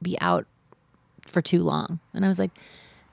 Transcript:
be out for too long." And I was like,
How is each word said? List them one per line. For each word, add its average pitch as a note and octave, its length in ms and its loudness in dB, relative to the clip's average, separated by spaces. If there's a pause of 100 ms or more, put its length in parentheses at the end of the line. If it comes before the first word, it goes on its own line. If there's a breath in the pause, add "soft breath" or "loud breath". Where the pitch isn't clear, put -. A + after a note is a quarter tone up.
be F3+ 180 -4
out - 260 2 (800)
for - 140 -2
too F3 220 2
long." E3 380 -2 (140)
And F#3+ 100 0
I F#3+ 40 4
was F#3 100 2
like, F#3+ 120 0 (640 soft breath)